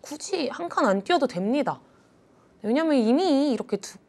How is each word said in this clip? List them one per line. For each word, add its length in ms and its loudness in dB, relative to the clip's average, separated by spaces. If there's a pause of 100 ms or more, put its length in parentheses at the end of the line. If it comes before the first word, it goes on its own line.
굳이 480 -6
한 220 -8
칸 160 2
안 160 2
뛰어도 240 2
됩니다. 540 -2 (800)
왜냐면 320 2
이미 580 2
이렇게 240 -4
두 220 -12 (100)